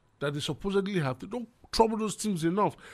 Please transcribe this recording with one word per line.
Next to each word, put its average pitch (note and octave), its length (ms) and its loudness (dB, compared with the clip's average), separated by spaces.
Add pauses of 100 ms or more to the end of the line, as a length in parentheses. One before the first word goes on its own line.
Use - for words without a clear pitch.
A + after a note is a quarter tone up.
(200)
that C#3+ 140 -2
they D3 60 -4
supposedly G3 600 -2
have, C3+ 200 -2
they C4 80 -12
don't A#3+ 200 -6 (240)
trouble A3+ 260 4
those G#3+ 180 -2
teams F#3 280 -2
enough. F3 320 2 (180)